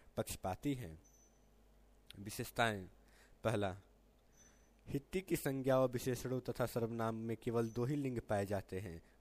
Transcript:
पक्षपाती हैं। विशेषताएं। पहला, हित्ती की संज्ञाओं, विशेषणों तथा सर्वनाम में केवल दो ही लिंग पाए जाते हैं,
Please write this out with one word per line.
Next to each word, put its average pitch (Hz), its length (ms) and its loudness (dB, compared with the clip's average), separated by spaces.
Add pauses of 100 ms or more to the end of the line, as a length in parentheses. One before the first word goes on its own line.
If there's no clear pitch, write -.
(160)
पक्षपाती 110 580 -2
हैं। 87 240 -10 (1200)
विशेषताएं। 107 680 0 (580)
पहला, 101 320 2 (1120)
हित्ती - 340 -2
की 170 160 0
संज्ञाओं, 131 520 4
विशेषणों 123 520 0
तथा 120 260 -2
सर्वनाम 113 480 0
में 113 220 -2
केवल 117 320 2
दो 117 160 0
ही 143 120 0
लिंग 131 240 0
पाए 101 260 2
जाते 95 340 -2
हैं, 85 200 -8 (200)